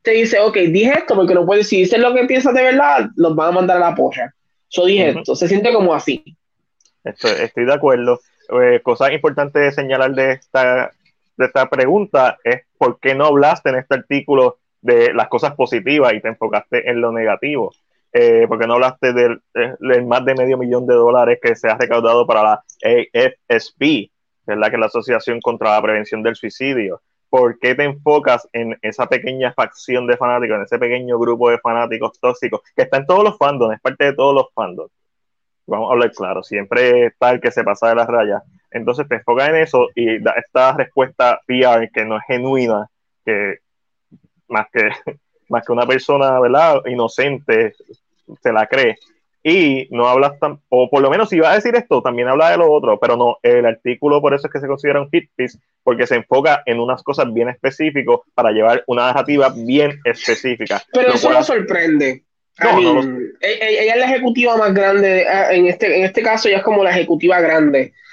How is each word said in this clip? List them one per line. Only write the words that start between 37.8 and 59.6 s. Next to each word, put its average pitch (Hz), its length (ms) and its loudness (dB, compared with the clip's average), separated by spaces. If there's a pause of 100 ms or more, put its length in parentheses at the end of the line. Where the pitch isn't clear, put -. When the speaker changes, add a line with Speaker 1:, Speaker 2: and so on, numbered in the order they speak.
Speaker 2:
de 117 60 2
las 117 100 0
rayas. 107 360 -2 (280)
Entonces 123 360 -6
te 131 100 -6
enfocas 127 340 -2
en 160 60 0
eso 143 380 0
y 113 240 -2
da 110 140 -2 (100)
esta 131 300 2
respuesta 127 720 -2
P 127 160 -2
R 117 320 2
que 110 140 -4
no 110 100 -4
es 104 100 -6
genuina, 123 600 -2 (380)
que 104 320 -4 (880)
más 107 240 -4
que, 110 160 0
<laughs> - 320 -12 (300)
más 117 160 -4
que 123 60 -2
una 120 140 0
persona, 131 540 0
¿verdad? 139 460 4
Inocente 120 880 -2 (680)
se 120 100 0
la 110 140 0
cree. 127 300 0 (460)
Y 156 480 0
no 120 180 0
hablas 139 300 2
tan, 143 300 -4
o 127 220 2
por 139 100 2
lo 139 80 4
menos 208 200 0
si 185 100 -2
vas 160 140 4
a - 20 4
decir 226 220 0
esto, 143 260 -2
también 123 260 -4
habla 156 220 2
de 175 80 0
lo 165 120 4
otro, 120 280 2
pero 120 180 0
no, 120 260 0
el 123 220 2
artículo 123 560 -2
por 143 140 0
eso 143 140 -4
es - 40 -16
que 139 80 -8
se 139 60 -12
considera 143 340 -2
un 143 100 -8
hit 165 260 -20
piece, 127 220 -8 (240)
porque 120 240 -2
se 127 100 -2
enfoca 139 500 0
en 117 140 -2
unas 123 220 -4
cosas 131 300 -4
bien 117 160 -2
específicas 135 680 -2 (160)
para 117 160 2
llevar 110 360 2
una 120 200 -2
narrativa 135 480 0
bien 139 500 -2